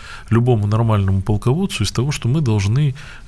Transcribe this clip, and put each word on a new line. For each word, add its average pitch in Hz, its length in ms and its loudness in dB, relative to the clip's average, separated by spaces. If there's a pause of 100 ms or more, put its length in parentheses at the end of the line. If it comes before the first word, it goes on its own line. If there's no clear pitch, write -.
(300)
любому 113 380 2
нормальному 104 540 2
полководцу, 120 640 0
из - 60 -2
того, 131 200 0
что - 160 -4
мы 139 140 2
должны 117 540 2 (320)